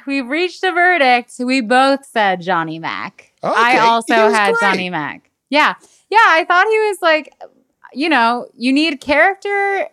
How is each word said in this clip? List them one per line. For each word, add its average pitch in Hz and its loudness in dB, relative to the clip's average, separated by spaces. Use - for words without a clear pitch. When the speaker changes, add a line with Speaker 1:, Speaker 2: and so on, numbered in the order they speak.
Speaker 1:
we've 277 -6
reached 339 -6
a 370 0
verdict. 311 2
We 254 -2
both 269 0
said 196 -2
Johnny 165 -4
Mac. 120 -12
Speaker 2:
Okay. 262 -4
Speaker 1:
I 240 2
also 226 2
Speaker 2:
He 226 4
was 214 2
Speaker 1:
had 208 2
Speaker 2:
great. - -2
Speaker 1:
Johnny 185 -2
Mac. 147 -10
Yeah. 262 2
Yeah, 403 2
I 339 2
thought 359 2
he 440 0
was, 392 -6
like, 311 0
you 294 -4
know, 240 0
you 247 -2
need 302 0
character, 392 0